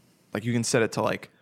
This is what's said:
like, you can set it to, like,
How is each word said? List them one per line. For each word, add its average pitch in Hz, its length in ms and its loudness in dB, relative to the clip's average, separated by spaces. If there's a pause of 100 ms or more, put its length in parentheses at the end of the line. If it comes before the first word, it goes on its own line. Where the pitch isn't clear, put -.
(340)
like, 104 100 -4
you 120 80 -2
can 117 120 0
set 120 180 2
it 110 100 0
to, 110 100 -2
like, 98 280 -2 (100)